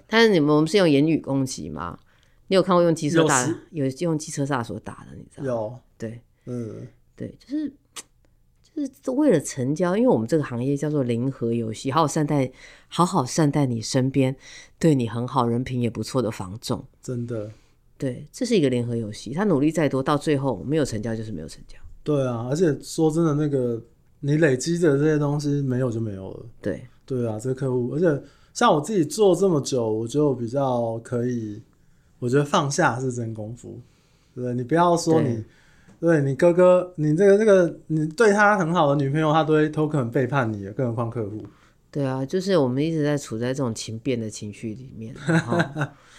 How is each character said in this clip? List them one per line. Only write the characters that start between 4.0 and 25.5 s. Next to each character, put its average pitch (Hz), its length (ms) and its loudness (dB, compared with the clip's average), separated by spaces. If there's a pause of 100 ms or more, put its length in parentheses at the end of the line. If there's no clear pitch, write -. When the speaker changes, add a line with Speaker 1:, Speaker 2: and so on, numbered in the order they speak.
Speaker 1:
有 170 60 -2
用 156 80 -2
机 151 140 -10
车 143 140 -4
大 139 160 -4
锁 107 180 -8
打 - 300 -18
的， 71 60 -18
你 - 80 -18 (100)
知 - 40 -20
道 151 60 -12
吗？ 135 40 -6
Speaker 2:
有。 117 320 -6 (180)
Speaker 1:
对。 113 240 -10 (240)
Speaker 2:
嗯。 120 420 -10 (280)
Speaker 1:
对， - 240 -12
就 - 80 -20
是 285 240 -6 (1040)
就 294 100 -4
是 - 260 -8
为 285 180 4
了 165 100 6
成 135 360 -4
交， 180 200 0
因 226 60 0
为 254 80 4
我 165 80 4
们 113 100 0
这 165 80 0
个 151 80 2
行 120 200 -6
业 143 120 0
叫 147 140 -4
做 147 140 0
零 120 280 -2
和 117 220 -4
游 113 180 -4
戏， 131 200 -6
好 156 100 2
好 147 60 2
善 151 180 -2
待， 139 260 0 (360)
好 - 180 2
好 175 180 0
善 147 280 2
待 143 140 2
你 120 140 -2
身 131 300 0
边 131 260 0 (440)
对 156 160 4
你 120 120 0
很 117 200 -4
好、 123 200 0
人 120 160 0
品 127 160 -6
也 117 100 0
不 110 120 -8
错 127 200 -4
的 110 100 -2
房 98 280 -10
仲。 - 240 -6 (180)
Speaker 2:
真 120 260 -8
的。 110 240 -8 (460)
Speaker 1:
对， 139 340 -8
这 - 140 -6
是 233 120 2
一 165 40 4
个 135 80 4
零 120 160 0
和 120 100 -4
游 110 160 -4
戏， 107 220 -12
他 180 100 -2
努 175 160 4
力 151 120 2
再 160 160 2
多， 131 140 0
到 147 160 2
最 147 180 0
后 131 280 -2
没 139 120 -2
有 151 80 2
成 113 180 -6
交 113 140 -6
就 113 80 -8
是 110 80 -10
没 78 100 -10
有 78 60 -12
成 - 200 -18
交。 - 100 -20 (260)
Speaker 2:
对 143 240 0
啊， 120 220 -4
而 143 60 0
且 160 260 2
说 160 300 0
真 165 120 0
的， 151 120 2
那 151 120 0
个 123 340 -2 (400)
你 147 160 2
累 143 200 4
积 170 220 -4
的 147 180 4
这 143 60 2
些 151 160 2
东 147 200 -2
西 143 220 -2